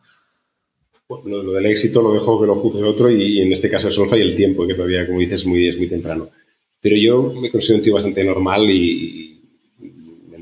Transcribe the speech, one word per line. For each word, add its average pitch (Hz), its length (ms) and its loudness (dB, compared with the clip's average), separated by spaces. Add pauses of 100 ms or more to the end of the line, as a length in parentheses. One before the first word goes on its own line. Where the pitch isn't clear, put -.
(1080)
Bueno, 101 300 -10
lo, 101 40 -8
lo 95 120 -6
del 98 120 0
éxito 107 340 2
lo 110 120 4
dejo 107 280 2
que 107 60 2
lo 101 80 4
juzgue 101 300 -2
otro 117 260 2
y, 104 120 2
y 101 180 0
en 92 100 2
este 95 180 0
caso 101 200 -2
es - 80 -2
Solfy 101 220 2
y 104 40 2
el 87 140 0
tiempo, 95 320 0
que 92 60 -2
todavía, 90 300 -2
como 90 140 -4
dices, 90 260 -2
muy, 87 220 2
es 85 120 -4
muy 87 100 -4
temprano. 82 400 -6 (520)
Pero 104 160 2
yo 123 440 2
me 123 100 -6
considero 107 280 0
un - 40 -2
tío 107 120 2
bastante 98 280 -2
normal 95 480 0
y, 82 720 -2 (400)
y - 600 -20